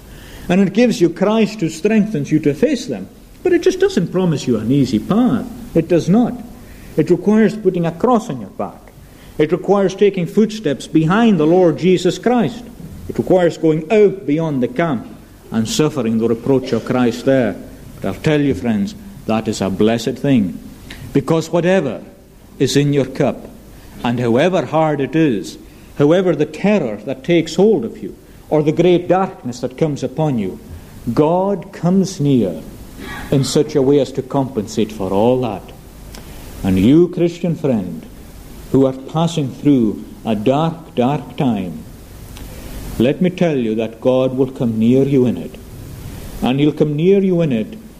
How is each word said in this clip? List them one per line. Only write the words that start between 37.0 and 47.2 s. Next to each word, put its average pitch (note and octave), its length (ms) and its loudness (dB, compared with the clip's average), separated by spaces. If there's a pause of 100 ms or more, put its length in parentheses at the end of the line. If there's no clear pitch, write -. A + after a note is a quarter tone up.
Christian E3+ 460 -2
friend, G#2 500 -4 (680)
who C3 140 6
are C3 80 0
passing D#3 580 -4
through B2 540 0 (200)
a A2+ 100 0
dark, C#3 600 -2
dark C3 400 -2
time, G2 480 -4 (1160)
let C#3 220 2
me F3+ 100 2
tell E3 260 -2
you A2 180 -2
that A2 240 -6
God B2+ 380 0
will C3 140 0
come A2+ 280 -2
near B2 240 4
you C#3 220 2
in G#2 120 0
it. - 180 -12 (840)
And B2+ 180 0
he'll D3 120 4
come D3+ 240 0
near F#3+ 260 4